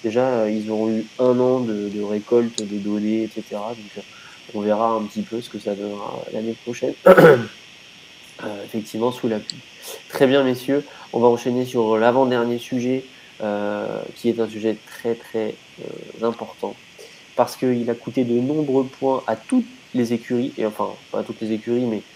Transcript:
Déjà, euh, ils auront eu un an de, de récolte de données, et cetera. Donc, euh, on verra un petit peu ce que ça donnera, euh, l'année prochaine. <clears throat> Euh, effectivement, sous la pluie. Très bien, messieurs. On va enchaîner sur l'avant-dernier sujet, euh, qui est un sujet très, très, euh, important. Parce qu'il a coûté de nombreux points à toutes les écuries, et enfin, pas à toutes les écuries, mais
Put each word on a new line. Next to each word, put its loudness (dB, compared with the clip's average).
Déjà, 2
euh, 2
ils -2
auront 0
eu -2
un 4
an 2
de, -4
de -6
récolte 0
de -4
données, -2
et -4
cetera. -8
Donc, -14
euh, -12
on -4
verra 2
un 0
petit -6
peu -6
ce -12
que -10
ça -4
donnera, -8
euh, -14
l'année -4
prochaine. -4
<clears throat> 0
Euh, -10
effectivement, -4
sous -4
la 0
pluie. -14
Très 2
bien, 6
messieurs. 0
On 0
va 8
enchaîner 2
sur 2
l'avant-dernier 4
sujet, -2
euh, -4
qui -2
est 0
un -2
sujet -2
très, -4
très, -6
euh, -8
important. -6
Parce 0
qu'il 0
a 0
coûté -2
de 0
nombreux 2
points -2
à 0
toutes 0
les 0
écuries, -2
et 0
enfin, -4
pas -2
à -2
toutes -10
les -4
écuries, -2
mais -2